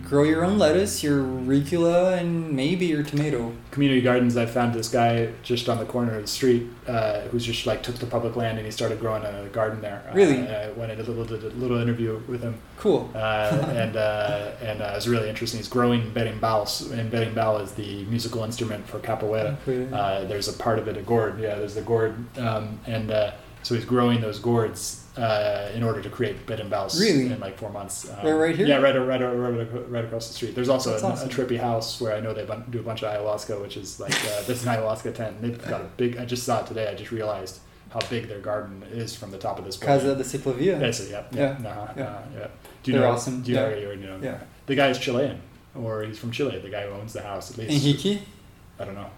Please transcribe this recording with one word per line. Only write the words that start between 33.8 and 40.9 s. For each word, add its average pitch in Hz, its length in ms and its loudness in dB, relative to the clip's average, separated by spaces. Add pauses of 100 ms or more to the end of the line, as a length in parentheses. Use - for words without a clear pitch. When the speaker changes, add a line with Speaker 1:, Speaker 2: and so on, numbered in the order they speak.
Speaker 2:
like, 101 160 -2 (120)
uh, 104 160 0
Speaker 1:
<laughs> 101 60 -6
Speaker 2:
that's 120 160 -2
an 120 120 0
ayahuasca 110 400 -2
tent. 107 260 -6
They've 120 160 -4 (120)
got 98 120 -2
a 92 40 -10 (120)
big, 120 200 0
I 120 80 -6
just 120 180 -4
saw 117 160 2
it - 80 -6
today. 110 240 -4
I 98 40 -8
just 104 160 -10
realized 104 480 -4 (320)
how 113 180 -4
big 113 180 -4
their 101 140 -10
garden 101 500 -6
is 113 240 -6
from 98 160 -12
the 98 60 -12
top 98 200 -4
of 92 80 -10
this 95 120 -6
Speaker 1:
Casa 139 260 4
Speaker 2:
building. 139 200 2
Speaker 1:
de - 140 -4
Ciclovia. 143 420 0
Speaker 2:
That's 120 200 0